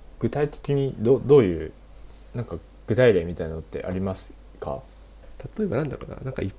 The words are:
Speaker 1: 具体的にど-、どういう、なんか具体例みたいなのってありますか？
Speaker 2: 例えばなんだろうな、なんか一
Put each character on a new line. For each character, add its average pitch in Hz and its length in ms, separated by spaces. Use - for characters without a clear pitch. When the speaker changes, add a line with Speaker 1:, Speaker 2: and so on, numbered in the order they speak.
Speaker 1:
具 113 100
体 147 200
的 - 240
に 139 260
ど-、 113 240
ど 131 140
う 127 60
い 82 240
う、 78 40
な 123 60
ん 117 40
か 87 120
具 117 80
体 120 180
例 87 100
み 87 120
た 87 100
い - 20
な 80 60
の 80 80
っ - 20
て - 220
あ 90 60
り 92 100
ま 95 140
す - 180
か？ 135 220
Speaker 2:
例 214 80
え - 20
ば 120 100
な 147 60
ん 143 60
だ - 80
ろ - 100
う - 20
な、 - 80
な 135 140
ん - 20
か - 80
一 98 180